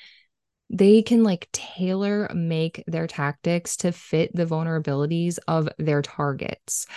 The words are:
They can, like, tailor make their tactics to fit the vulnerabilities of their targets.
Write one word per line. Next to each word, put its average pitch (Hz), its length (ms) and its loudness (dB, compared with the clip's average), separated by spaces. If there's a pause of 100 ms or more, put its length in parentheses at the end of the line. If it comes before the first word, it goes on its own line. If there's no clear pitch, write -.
(680)
They 202 320 6
can, 226 220 4
like, 190 280 0
tailor 202 800 -2
make 165 540 -2
their 165 180 -2
tactics 170 720 -2
to 180 140 0
fit - 420 -2
the 170 120 0
vulnerabilities 160 920 -2 (100)
of 160 200 2 (100)
their 151 240 2
targets. - 840 -6 (120)